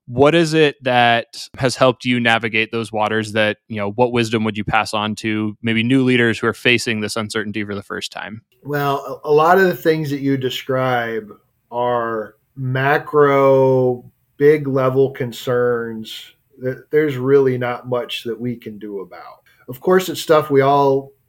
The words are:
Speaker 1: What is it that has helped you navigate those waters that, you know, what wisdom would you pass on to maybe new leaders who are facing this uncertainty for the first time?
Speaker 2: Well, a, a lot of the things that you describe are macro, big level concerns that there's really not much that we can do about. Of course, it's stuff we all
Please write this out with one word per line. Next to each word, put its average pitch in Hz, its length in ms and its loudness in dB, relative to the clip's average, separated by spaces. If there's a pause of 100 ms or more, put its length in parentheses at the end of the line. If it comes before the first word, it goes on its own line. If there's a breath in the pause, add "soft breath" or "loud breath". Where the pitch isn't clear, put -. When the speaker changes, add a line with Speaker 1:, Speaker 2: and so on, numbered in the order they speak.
Speaker 1:
What 139 260 4
is 165 200 2
it 151 300 2
that 120 640 0 (100)
has 123 180 -2
helped 127 300 2
you 123 140 0
navigate 113 520 0
those 113 200 -6
waters 107 420 -2
that, 107 240 0 (100)
you 113 100 -10
know, 101 140 -4
what 120 200 0
wisdom 113 320 0
would 107 140 -4
you 107 60 -6
pass 107 300 -2
on 107 220 -2
to 107 460 -4
maybe 113 220 -2
new 131 200 2
leaders 120 360 2
who 117 80 -2
are 104 60 0
facing 117 480 0
this 104 140 -6
uncertainty 107 480 -6
for 101 120 -8
the 101 80 -10
first - 280 -10
time? 104 300 -14 (220)
Speaker 2:
Well, 139 600 -4
a, 147 60 -6
a - 20 2
lot 165 280 6
of 190 60 4
the 180 100 2
things 160 340 -2
that 139 120 -4
you 139 160 0
describe 123 920 -4 (440)
are 117 640 -4 (200)
macro, 135 1600 2 (260)
big 147 300 4
level 131 440 2
concerns 120 1200 -4 (260)
that 127 320 -8
there's 151 260 2
really 131 400 4
not 123 300 -6
much 120 360 -6
that 110 160 -6
we 120 160 -6
can 110 240 -16
do 101 220 -10
about. - 420 -20 (240 soft breath)
Of 131 140 -16
course, 185 280 2
it's 139 120 -8
stuff 151 280 2
we 139 120 4
all 139 500 2 (180)